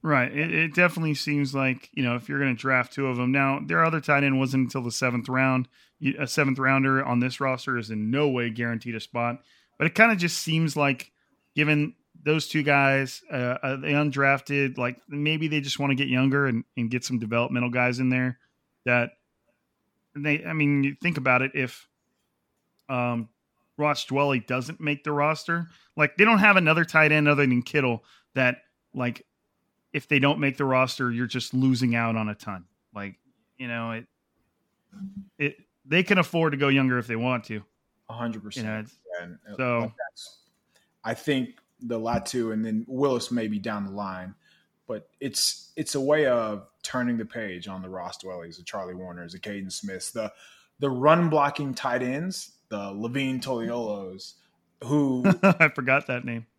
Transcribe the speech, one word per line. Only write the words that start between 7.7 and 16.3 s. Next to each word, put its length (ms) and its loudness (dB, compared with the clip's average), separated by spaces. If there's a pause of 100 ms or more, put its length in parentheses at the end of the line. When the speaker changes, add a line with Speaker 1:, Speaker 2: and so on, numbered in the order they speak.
Speaker 1:
is 140 -6
in 180 -4
no 200 2
way 200 0
guaranteed 460 -4
a 60 -8
spot. 420 -4 (340)
But 100 0
it 80 -2
kinda 200 8
just 220 -2
seems 400 0
like, 340 -2 (420)
given 420 2 (280)
those 240 0
two 160 -2
guys, 580 2 (100)
uh, 300 -2
uh, 140 -4
the 120 -6
undrafted, 920 0
like, 300 -4
maybe 400 -2
they 120 0
just 200 -6
wanna 160 2
get 120 -2
younger 400 2